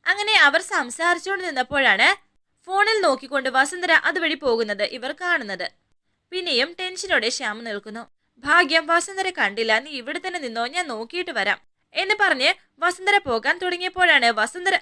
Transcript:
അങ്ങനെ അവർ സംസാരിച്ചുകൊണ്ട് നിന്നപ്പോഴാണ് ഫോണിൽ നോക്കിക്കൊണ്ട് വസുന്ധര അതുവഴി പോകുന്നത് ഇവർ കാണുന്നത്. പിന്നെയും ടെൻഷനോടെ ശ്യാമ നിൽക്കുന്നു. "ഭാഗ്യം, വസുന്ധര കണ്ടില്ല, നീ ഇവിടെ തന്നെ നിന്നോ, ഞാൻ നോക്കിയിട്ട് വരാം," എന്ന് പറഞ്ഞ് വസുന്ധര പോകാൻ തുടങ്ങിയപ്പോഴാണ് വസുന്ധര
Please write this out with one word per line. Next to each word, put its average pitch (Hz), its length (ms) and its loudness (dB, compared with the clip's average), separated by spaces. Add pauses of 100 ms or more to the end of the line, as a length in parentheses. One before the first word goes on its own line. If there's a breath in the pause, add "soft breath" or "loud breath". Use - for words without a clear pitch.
അങ്ങനെ 415 340 0
അവർ 294 200 6
സംസാരിച്ചുകൊണ്ട് 349 840 -2
നിന്നപ്പോഴാണ് 262 640 2 (600)
ഫോണിൽ 415 320 2
നോക്കിക്കൊണ്ട് 269 480 0
വസുന്ധര 320 440 0
അതുവഴി 320 420 2
പോകുന്നത് 226 480 0
ഇവർ 247 300 -6
കാണുന്നത്. 262 580 -4 (640)
പിന്നെയും 339 480 -2
ടെൻഷനോടെ 370 480 -2
ശ്യാമ 226 320 -6
നിൽക്കുന്നു. 220 500 -12 (280)
"ഭാഗ്യം, 311 480 4
വസുന്ധര 381 440 0
കണ്ടില്ല, 220 480 0
നീ 285 120 -6
ഇവിടെ 269 360 -8
തന്നെ 359 140 -6
നിന്നോ, 233 260 -4
ഞാൻ 330 220 -4
നോക്കിയിട്ട് 277 420 -8
വരാം," 202 300 -2 (340)
എന്ന് 381 260 0
പറഞ്ഞ് 330 340 2 (240 soft breath)
വസുന്ധര 370 400 2
പോകാൻ 269 400 0
തുടങ്ങിയപ്പോഴാണ് 359 680 2
വസുന്ധര 359 560 0